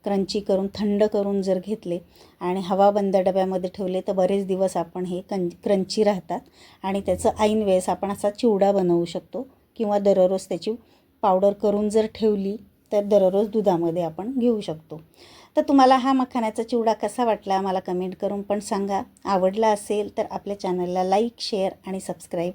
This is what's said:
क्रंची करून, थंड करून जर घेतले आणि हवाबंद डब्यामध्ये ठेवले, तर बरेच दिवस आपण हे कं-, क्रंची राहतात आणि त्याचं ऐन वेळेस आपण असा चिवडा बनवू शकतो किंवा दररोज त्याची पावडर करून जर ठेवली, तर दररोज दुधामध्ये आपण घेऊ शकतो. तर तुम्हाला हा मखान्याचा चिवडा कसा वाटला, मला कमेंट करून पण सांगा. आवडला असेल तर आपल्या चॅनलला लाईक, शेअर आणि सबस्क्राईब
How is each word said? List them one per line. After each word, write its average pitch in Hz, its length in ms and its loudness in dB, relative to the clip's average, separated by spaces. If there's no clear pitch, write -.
क्रंची 196 360 -2
करून, 196 340 0
थंड 202 300 0
करून 202 380 0
जर 190 240 0
घेतले 180 320 -6
आणि 180 200 -2
हवाबंद 196 560 2
डब्यामध्ये 185 580 0
ठेवले, 185 260 -4
तर 196 120 -6
बरेच 190 340 0
दिवस 190 300 0
आपण 175 280 -6
हे 180 160 -6
कं-, 190 280 -4
क्रंची 196 560 -2
राहतात 190 360 -2
आणि 196 180 -4
त्याचं 196 300 0
ऐन 214 220 2
वेळेस 185 260 2
आपण 190 240 -2
असा 202 180 -2
चिवडा 202 420 2
बनवू 175 320 2
शकतो 185 440 -10
किंवा 208 220 0
दररोज 190 500 2
त्याची 185 240 -6
पावडर 196 300 4
करून 208 360 0
जर 220 260 2
ठेवली, 208 420 0
तर 208 120 2
दररोज 202 440 4
दुधामध्ये 180 540 0
आपण 185 360 -6
घेऊ 226 220 0
शकतो. 160 400 -10
तर 302 120 2
तुम्हाला 262 280 6
हा 262 160 0
मखान्याचा 240 500 -2
चिवडा 226 300 0
कसा 214 320 -2
वाटला, 202 360 0
मला 190 200 -2
कमेंट 185 360 -4
करून 202 260 -6
पण 202 160 -4
सांगा. 202 440 -4
आवडला 196 440 2
असेल 208 480 -2
तर - 140 -2
आपल्या 202 300 -8
चॅनलला 180 440 -2
लाईक, 208 340 0
शेअर 190 340 -2
आणि 190 140 -6
सबस्क्राईब 180 540 -6